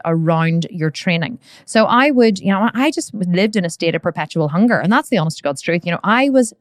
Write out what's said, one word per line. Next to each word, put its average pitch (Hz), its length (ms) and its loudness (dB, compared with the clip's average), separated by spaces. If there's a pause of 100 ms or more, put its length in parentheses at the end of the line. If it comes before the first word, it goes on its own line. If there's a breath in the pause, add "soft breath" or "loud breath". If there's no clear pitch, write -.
around 165 640 0
your 156 200 -4
training. 170 500 -4 (260 loud breath)
So 220 200 2
I 262 260 2
would, 226 280 2
you 196 120 0
know, 202 220 0
I 277 180 0
just - 220 -8
lived 190 420 0
in 185 100 0
a 170 40 -4
state 165 260 -2
of 165 60 -4
perpetual 160 480 -2
hunger. 190 300 2
And 165 140 0
that's - 160 0
the 233 80 2
honest 160 200 -2
to - 60 -18
God's 143 180 -4
truth. 170 240 -2
You 175 60 -4
know, - 120 -4
I 247 260 2
was 262 320 2